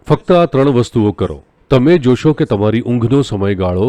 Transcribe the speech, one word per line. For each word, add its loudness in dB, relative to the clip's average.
ફક્ત -4
આ 2
ત્રણ 2
વસ્તુઓ 0
કરો. -6
તમે 4
જોશો 0
કે -2
તમારી -2
ઊંઘનો 0
સમયગાળો -2